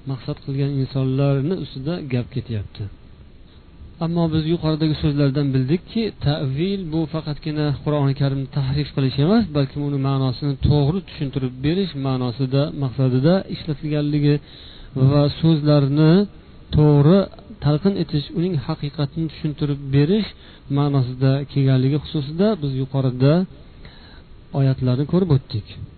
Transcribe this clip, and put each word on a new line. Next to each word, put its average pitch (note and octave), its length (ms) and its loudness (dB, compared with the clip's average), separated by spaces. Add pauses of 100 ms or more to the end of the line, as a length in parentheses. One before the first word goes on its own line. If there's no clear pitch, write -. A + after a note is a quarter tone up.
maqsad C#3 360 -8
qilgan C#3 340 -4
insonlarni C3+ 800 0
ustida D3 380 -8 (100)
gap B2 260 -4
ketyapti. A2+ 540 -8 (1120)
Ammo E3+ 300 -2
biz D#3 200 0
yuqoridagi D#3 480 0
so'zlardan C#3+ 560 0
bildikki, C#3 520 0 (160)
ta'vil D#3 680 -2
bu D#3 180 -2
faqatgina D3+ 600 -6 (120)
Qur'oni C#3+ 380 0
Karimni C3+ 340 -2
tahrif C#3 420 -2
qilish C3 280 -2
emas, G#3 280 4
balkim D3 360 -2
uni C#3+ 160 -2
ma'nosini C3+ 600 0
to'g'ri D3 420 2
tushuntirib C3 560 -6
berish E3 360 -2
ma'nosida, C3 680 -2 (120)
maqsadida C3 580 2 (160)
ishlatilganligi D3 840 0 (680)
va C#3+ 300 6
so'zlarni D3 800 4 (580)
to'g'ri D3+ 500 6 (380)
talqin D3+ 400 0
etish, D3+ 340 -4
uning F3+ 260 -2
haqiqatini D#3 720 -4
tushuntirib C#3+ 580 -4
berish D3+ 420 2 (400)
ma'nosida C3+ 600 2 (140)
kelganligi C3+ 540 2
xususida D#3 560 -2
biz D3 180 -6
yuqorida C3 600 2 (1160)
oyatlarni C3+ 560 0
ko'rib F3 240 0
o'tdik. B2+ 360 -2 (300)